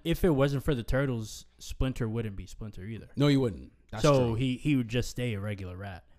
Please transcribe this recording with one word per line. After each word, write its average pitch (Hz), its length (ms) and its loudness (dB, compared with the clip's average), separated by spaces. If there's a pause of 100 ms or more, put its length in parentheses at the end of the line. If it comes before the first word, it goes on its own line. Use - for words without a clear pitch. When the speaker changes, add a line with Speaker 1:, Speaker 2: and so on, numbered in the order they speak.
Speaker 1:
if 165 220 0
it 185 40 6
wasn't 139 360 2
for 151 100 0
the 117 80 -4
Turtles, 127 640 -2 (140)
Splinter 127 500 -2
wouldn't 110 260 -4
be 95 100 -10
Splinter 104 380 -14
either. 107 320 -12
Speaker 2:
No, 143 120 4
he 143 100 6
wouldn't. 101 340 -2 (200)
That's 107 120 -8
Speaker 1:
So 143 160 8
Speaker 2:
true. 117 160 2
Speaker 1:
he, 127 220 0
he 147 180 2
would 120 140 2
just 117 200 0
stay 123 260 -4
a 98 40 -6
regular 98 380 -6
rat. 95 260 -12 (160)